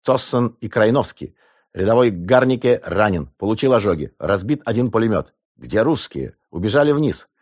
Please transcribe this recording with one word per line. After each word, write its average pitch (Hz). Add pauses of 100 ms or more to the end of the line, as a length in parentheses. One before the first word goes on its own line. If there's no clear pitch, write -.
Тоссен 123
и 110
Крайновский. - (380)
Рядовой 113
Гарнике 123
ранен, 92 (100)
получил 117
ожоги, 90
разбит 98
один 117
пулемёт. 110 (240)
Где 107
русские? 123 (160)
Убежали 131
вниз. 143 (140)